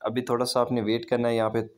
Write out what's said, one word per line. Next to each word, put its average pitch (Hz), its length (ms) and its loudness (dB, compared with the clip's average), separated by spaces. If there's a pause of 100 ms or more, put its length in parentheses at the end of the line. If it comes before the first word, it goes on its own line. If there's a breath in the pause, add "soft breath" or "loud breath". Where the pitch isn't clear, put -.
अभी 123 180 -2
थोड़ा 123 220 0
सा 123 160 0
आपने 120 220 0
वेट 113 240 0
करना 120 220 0
है। 117 80 2
यहाँ 110 140 2
पे 110 140 0 (120)